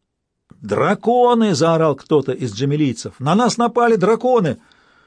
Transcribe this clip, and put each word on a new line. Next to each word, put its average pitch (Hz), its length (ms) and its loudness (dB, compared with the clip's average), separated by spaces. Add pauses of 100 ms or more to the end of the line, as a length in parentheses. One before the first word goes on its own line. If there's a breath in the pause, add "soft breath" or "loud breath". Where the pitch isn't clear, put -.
(600)
"Драконы!" — 214 960 0
заорал 160 420 0
кто-то 139 360 -2
из 123 220 -8
джамилийцев. 139 640 -4
"На 147 140 0
нас 226 240 0
напали 233 380 0
драконы! 220 600 0 (480 soft breath)